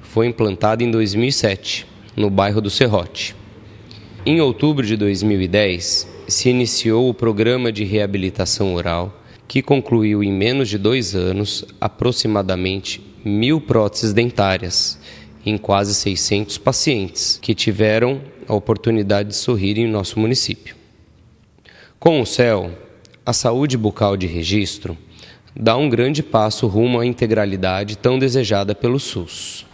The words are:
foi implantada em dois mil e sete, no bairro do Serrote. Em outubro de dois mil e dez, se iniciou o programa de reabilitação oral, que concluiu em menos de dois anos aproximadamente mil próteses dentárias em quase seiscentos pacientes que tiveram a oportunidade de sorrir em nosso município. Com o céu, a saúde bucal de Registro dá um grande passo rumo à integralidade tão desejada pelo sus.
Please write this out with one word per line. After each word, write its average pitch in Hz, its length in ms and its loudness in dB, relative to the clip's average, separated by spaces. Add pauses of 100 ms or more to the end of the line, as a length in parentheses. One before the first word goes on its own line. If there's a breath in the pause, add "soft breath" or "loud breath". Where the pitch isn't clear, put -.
foi 113 240 0
implantada 110 560 0
em 120 80 2
dois 110 240 2
mil 117 140 2
e 139 40 0
sete, - 540 -2 (300)
no 107 120 0
bairro 101 320 2
do 101 80 -4
Serrote. 104 680 0 (880 loud breath)
Em 160 140 4
outubro 139 440 2
de 107 120 0
dois 101 260 0
mil 104 180 2
e 92 60 2
dez, 90 640 0 (180)
se - 220 0
iniciou 123 600 2
o 117 60 0
programa 117 560 0
de 104 140 -4
reabilitação 98 920 -2
oral, 87 480 -4 (240 loud breath)
que 135 160 -2
concluiu 110 640 2
em 98 80 0
menos 113 360 0
de 104 80 -4
dois 104 380 0
anos 95 500 -2 (160)
aproximadamente 98 1200 -2 (240)
mil 117 360 2
próteses 110 520 0
dentárias 98 840 0 (480 loud breath)
em 107 100 0
quase 101 380 0
seiscentos 101 640 -2
pacientes - 840 -2
que - 140 -2
tiveram 110 680 2 (280)
a 110 60 0
oportunidade 104 720 0
de 101 80 -6
sorrir 104 420 0
em 117 80 0
nosso 107 320 -2
município. - 560 -2 (1300 loud breath)
Com 160 200 4
o 110 60 0
céu, 98 500 0 (480)
a 120 80 -2
saúde 127 440 0
bucal 104 400 0
de 92 100 -2
Registro 85 720 -4 (560 loud breath)
dá 113 220 2
um 147 140 2
grande 131 320 2
passo 110 440 0
rumo 117 320 2
à 117 60 0
integralidade 101 920 0
tão 123 200 2
desejada 107 560 0
pelo 123 240 0
sus. - 760 -8